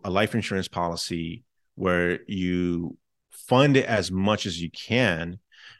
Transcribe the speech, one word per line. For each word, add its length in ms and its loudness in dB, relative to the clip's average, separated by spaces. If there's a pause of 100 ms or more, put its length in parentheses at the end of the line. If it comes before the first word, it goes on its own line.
a 40 -4
life 260 0
insurance 320 -4
policy 760 -6 (320)
where 520 2
you 720 -2 (320)
fund 480 4
it 80 4
as 260 0
much 340 2
as 160 -6
you 100 -6
can. 680 -2 (400)